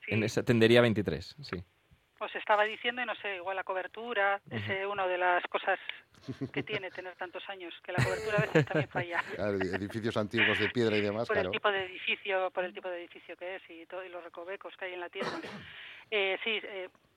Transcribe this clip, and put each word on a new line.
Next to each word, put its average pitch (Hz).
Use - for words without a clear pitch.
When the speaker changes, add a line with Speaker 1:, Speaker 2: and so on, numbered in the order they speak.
Speaker 1:
sí. -
Speaker 2:
en 110
esa 113
Tendería 120
veintitrés. 95
Sí. 90
Speaker 1:
Os 208
estaba 208
diciendo, 240
y 240
no 214
sé, 202
igual 185
la 185
cobertura, 202
Speaker 2:
Ujú. -
Speaker 1:
es, 104
eh, 196
una 196
de 180
las 180
cosas 190
que 143
tiene 196
tener 180
tantos 180
años, 180
que 185
la 180
cobertura 208
a -
veces 170
también 147
falla. 175
Speaker 3:
<laughs> -
Claro, 101
edi-, 95
edificios 104
antiguos 107
de 104
piedra 110
y 104
demás, 104
Speaker 1:
Por 214
Speaker 3:
claro. 185
Speaker 1:
el 196
tipo 214
de 190
edificio, 190
por 180
el 180
tipo 190
de 175
edificio 175
que 180
es 185
y 165
todo, 185
y 180
los 175
recovecos 175
que 190
hay 180
en 180
la 175
tienda. 202
<coughs> -
Eh, 196
sí, 226
eh, 185